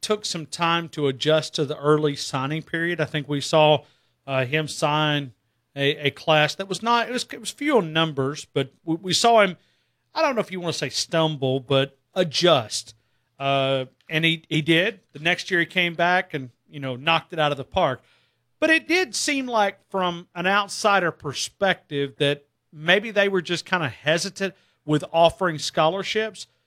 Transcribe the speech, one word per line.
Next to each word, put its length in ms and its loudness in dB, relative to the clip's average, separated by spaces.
took 240 -4
some 220 -8
time 440 -2
to 180 -2
adjust 480 0
to 80 0
the 120 -6
early 380 2
signing 480 -6
period. 380 -4
I 40 0
think 240 -6
we 120 -2
saw, 420 4
uh, 160 0
him 240 -4
sign 640 0
a, 320 -2
a 60 0
class 420 2
that 140 -10
was 160 -6
not, 240 0
it 40 -8
was, 200 -4
it 80 -14
was 100 -12
few 280 0
in 140 -2
numbers, 600 -2
but 180 -2
we, 100 -2
we 180 -4
saw 280 6
him, 160 2
I 80 0
don't 140 2
know 40 -2
if 120 -4
you 80 -8
wanna 120 -4
say 160 -4
stumble, 680 0
but 400 0
adjust. 800 0
Uh, 460 0
and 140 0
he, 240 0
he 140 0
did. 380 0
The 80 -18
next 300 -2
year 100 2
he 60 0
came 280 -2
back 400 0
and, 160 -8
you 120 -16
know, 160 -8
knocked 360 -2
it 60 -10
out 140 2
of 60 -8
the 60 -8
park. 380 0
But 120 2
it 180 2
did 260 0
seem 320 -2
like 320 0
from 440 -4
an 120 -4
outsider 640 2
perspective 1080 -4
that 260 0
maybe 400 0
they 160 2
were 140 0
just 220 -4
kinda 240 -2
hesitant 640 -2
with 280 0
offering 460 2
scholarships. 920 -2